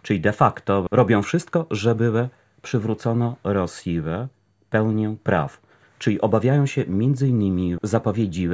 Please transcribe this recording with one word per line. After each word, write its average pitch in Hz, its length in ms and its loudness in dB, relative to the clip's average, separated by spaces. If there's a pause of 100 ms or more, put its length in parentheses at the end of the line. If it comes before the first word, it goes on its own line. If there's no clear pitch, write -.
Czyli 101 180 0
de 101 120 2
facto 101 580 2
robią 104 320 4
wszystko, 165 480 -2
żeby 113 580 0 (340)
przywrócono 117 840 -2
Rosji 90 580 -2 (680)
pełnię 107 520 0
praw. 80 380 0 (380)
Czyli 101 220 0
obawiają 113 460 2
się 131 220 -2
między 123 400 0
innymi 92 540 0
zapowiedzi 101 720 -2